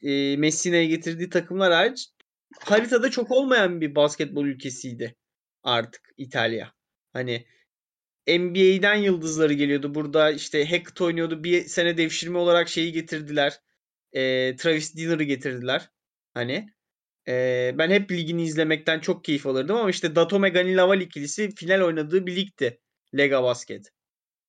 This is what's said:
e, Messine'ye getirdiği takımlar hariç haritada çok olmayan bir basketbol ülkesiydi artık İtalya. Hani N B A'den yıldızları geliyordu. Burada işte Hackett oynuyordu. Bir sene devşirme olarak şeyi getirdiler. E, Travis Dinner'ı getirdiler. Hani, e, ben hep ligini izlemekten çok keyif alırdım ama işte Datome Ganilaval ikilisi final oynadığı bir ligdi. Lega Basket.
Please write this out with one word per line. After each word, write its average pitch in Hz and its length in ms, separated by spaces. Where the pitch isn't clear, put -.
e, 139 340
Messine'ye 165 500
getirdiği 165 440
takımlar 180 420
hariç 202 420
haritada 233 500
çok 240 200
olmayan 240 500
bir 147 140
basketbol 147 500
ülkesiydi 127 720
artık 120 540
İtalya. 117 560
Hani 123 340
N 175 260
B 190 240
A'den 202 160
yıldızları 160 580
geliyordu. 143 420
Burada 151 360
işte 147 340
Hackett 170 360
oynuyordu. 165 440
Bir 175 200
sene 170 320
devşirme 165 420
olarak 170 300
şeyi 165 240
getirdiler. 151 680
E, 131 440
Travis 156 400
Dinner'ı 165 260
getirdiler. 131 680
Hani, 135 360
e, 127 500
ben 165 120
hep 196 220
ligini 170 300
izlemekten 156 580
çok 170 240
keyif 143 220
alırdım 135 300
ama 220 140
işte 165 240
Datome 190 340
Ganilaval 185 520
ikilisi 175 500
final 190 300
oynadığı 165 460
bir 180 100
ligdi. 160 440
Lega 139 260
Basket. 113 500